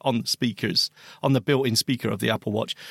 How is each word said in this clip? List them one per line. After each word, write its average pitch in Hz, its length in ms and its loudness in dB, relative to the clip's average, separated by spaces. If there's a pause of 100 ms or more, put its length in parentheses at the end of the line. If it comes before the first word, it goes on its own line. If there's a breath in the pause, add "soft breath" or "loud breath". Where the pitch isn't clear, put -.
on 117 180 0
the - 60 -10
speakers, 107 640 -2 (320 loud breath)
on 139 100 4
the 123 80 4
built-in 131 340 2
speaker 120 340 -2
of 104 100 -4
the 113 100 0
Apple 110 220 -2
Watch, 110 240 -4 (140 loud breath)